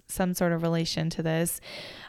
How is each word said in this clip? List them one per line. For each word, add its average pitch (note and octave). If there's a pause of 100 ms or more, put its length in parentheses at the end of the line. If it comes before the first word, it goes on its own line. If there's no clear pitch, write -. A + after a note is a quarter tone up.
some F3+
sort F3
of E3
relation E3
to D#3+
this. E3 (480)